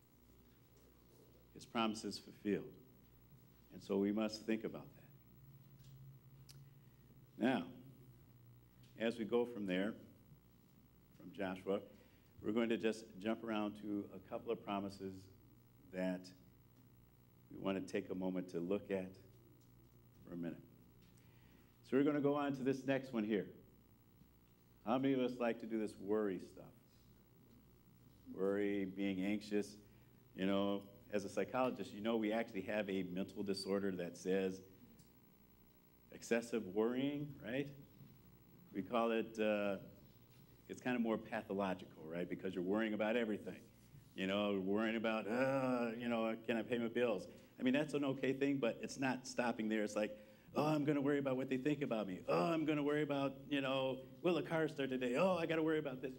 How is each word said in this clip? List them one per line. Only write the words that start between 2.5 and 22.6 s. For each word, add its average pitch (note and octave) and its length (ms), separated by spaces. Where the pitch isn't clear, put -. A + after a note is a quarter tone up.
And F#2+ 80
so G2 160
we G2+ 140
must G#2+ 340
think A2 180
about - 320
that. - 80
Now, A#2 260
as A2+ 180
we A2+ 80
go A#2+ 200
from G#2+ 200
there, F#2+ 280
from - 140
Joshua, F#2+ 500
we're G#2+ 120
going A#2 160
to A2+ 80
just G#2+ 280
jump A2 240
around G#2+ 380
to G2+ 240
a F#2+ 140
couple A#2 220
of A2 120
promises G2 500
that F#2 360
we F#2 80
want F#2+ 260
to - 60
take G2 200
a F#2 40
moment F#2 340
to E2+ 100
look F#2+ 300
at F#2 220
for F2 80
a F2 40
minute. E2+ 260
So B2+ 80
we're C#3+ 60
gonna D3 180
go C#3+ 140
on C#3+ 200
to B2+ 80